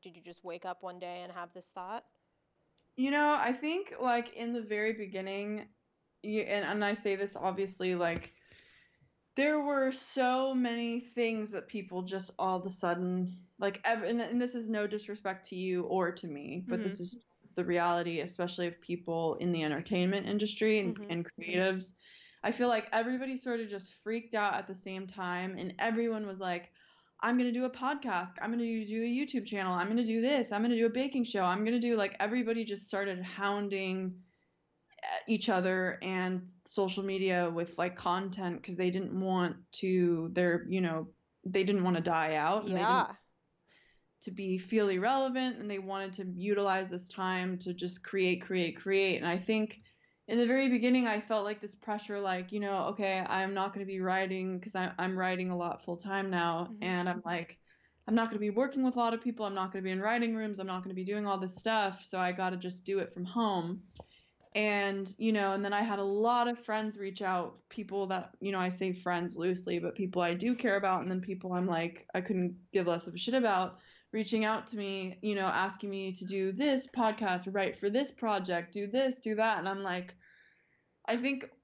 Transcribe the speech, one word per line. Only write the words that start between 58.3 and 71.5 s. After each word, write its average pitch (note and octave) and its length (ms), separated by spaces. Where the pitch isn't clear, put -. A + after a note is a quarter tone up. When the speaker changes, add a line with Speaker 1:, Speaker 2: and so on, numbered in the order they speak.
Speaker 2:
gonna G3+ 100
be G#3 100
working C4 320
with B3+ 140
a - 20
lot A#3 160
of A3+ 80
people. A3 240
I'm G3 80
not F#3+ 180
gonna F#3+ 120
be F#3 80
in F#3 80
writing A3+ 340
rooms. G#3+ 240
I'm F#3+ 80
not F#3 160
gonna F#3+ 120
be F#3 100
doing G#3 220
all G3 120
this F#3 160
stuff. G3+ 500
So F#3+ 140
I F3+ 140
gotta F#3 240
just F3+ 280
do G3 140
it - 160
from F3+ 100
home." F#3 600
And, G3+ 640
you A3 140
know, G3 200
and G3+ 120
then G3+ 80
I G#3 100
had G#3 160
a G3 60
lot A#3 440
of A#3+ 100
friends G#3+ 400
reach G3 240
out, F3+ 460
people G3 400
that, F#3 320
you G3 100
know, F#3+ 80
I F#3 120
say F#3 220
friends F3 440
loosely, F3+ 420
but E3+ 160
people F#3 280
I E3+ 120
do A3+ 200
care A3+ 220
about. F#3+ 260
And F#3 80
then F#3 100
people F#3 320